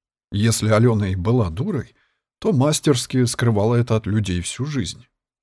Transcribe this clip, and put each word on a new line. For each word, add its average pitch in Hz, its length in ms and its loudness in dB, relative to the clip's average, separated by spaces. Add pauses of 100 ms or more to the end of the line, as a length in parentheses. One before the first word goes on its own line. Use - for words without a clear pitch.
(300)
Если 107 380 0
Алена 107 440 4
и 95 40 -4
была 107 320 0
дурой, 123 460 -6 (460)
то 214 120 0
мастерски 135 720 0
скрывала 117 520 0
это 117 200 0
от 107 100 -4
людей 95 360 -2
всю - 240 -8
жизнь, 135 400 -8 (360)